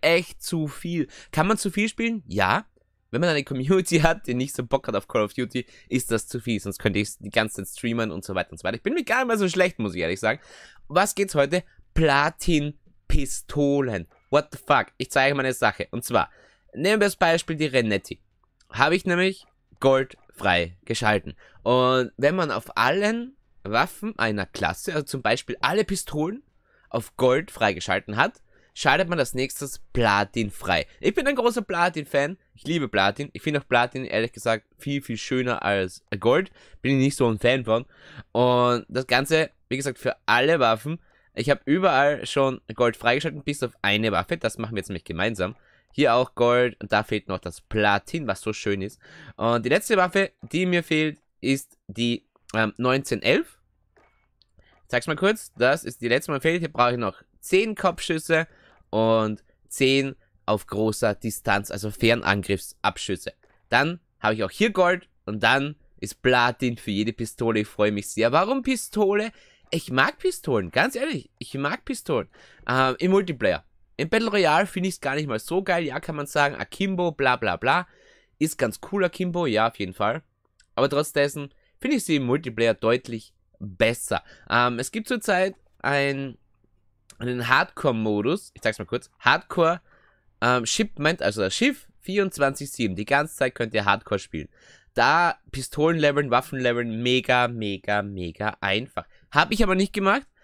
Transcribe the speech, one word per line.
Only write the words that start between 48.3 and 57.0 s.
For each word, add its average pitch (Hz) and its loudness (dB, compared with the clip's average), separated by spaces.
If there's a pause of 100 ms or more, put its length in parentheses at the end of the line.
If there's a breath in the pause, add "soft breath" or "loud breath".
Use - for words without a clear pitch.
so 107 -6
schön 101 -4
ist. 101 -10 (340 loud breath)
Und 117 0
die - 0
letzte 208 2
Waffe, 190 2 (220)
die 180 0
mir 175 2
fehlt, 156 0 (220)
ist 135 -2 (120)
die, 117 -2 (260)
ähm, 110 0
neunzehn 127 0
elf. 170 2 (1300 soft breath)
Ich - -20
zeig's 123 -2
mal 156 -2
kurz. 208 -2
Das 131 2
ist - -10
die 120 -4
letzte, 127 0
die 147 -2
mir 131 -4
fehlt. 170 0
Hier 156 -6
brauche 120 4
ich 123 -4
noch 110 -4 (200)